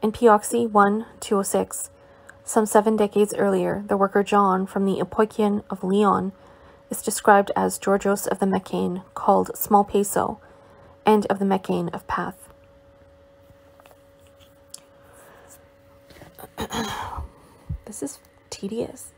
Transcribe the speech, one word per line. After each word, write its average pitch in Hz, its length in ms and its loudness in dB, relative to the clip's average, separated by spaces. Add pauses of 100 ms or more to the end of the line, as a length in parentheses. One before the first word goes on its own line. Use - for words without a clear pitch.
In 214 120 0
P 233 160 4
Oxy 226 400 2
one 208 380 2 (120)
two - 200 -2
oh 196 40 0
six, - 480 -4 (540)
some 220 200 2
seven 220 320 4
decades 208 380 2
earlier, 190 540 0
the 202 80 0
worker 196 260 2
John 196 440 2
from 196 180 -2
the 196 160 0
Epoikion 208 680 -2
of 196 140 -10
Leon 190 480 2 (580)
is - 140 -10
described 202 520 4
as 190 240 -2
Georgios 196 480 0
of - 140 -4
the 202 60 0
Mecane, 190 580 -4 (100)
called 190 420 0
Small 202 280 2
Peso, - 560 -2 (680)
and 214 200 6
of 196 120 -2
the 196 60 -2
Mecane 185 500 -2
of - 140 -12
Path. - 400 -8 (4000)
<clears throat> - 640 -8 (640)
This - 180 -14
is 285 160 -12 (320)
tedious. - 680 -12